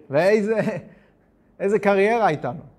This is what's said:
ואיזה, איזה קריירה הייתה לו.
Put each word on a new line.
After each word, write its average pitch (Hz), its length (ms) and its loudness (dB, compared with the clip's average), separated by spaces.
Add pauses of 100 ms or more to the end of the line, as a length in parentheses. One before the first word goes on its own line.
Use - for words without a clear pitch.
ואיזה, 202 520 0 (960)
איזה 202 200 0
קריירה 202 460 2
הייתה 147 220 -2
לו. - 160 -10 (160)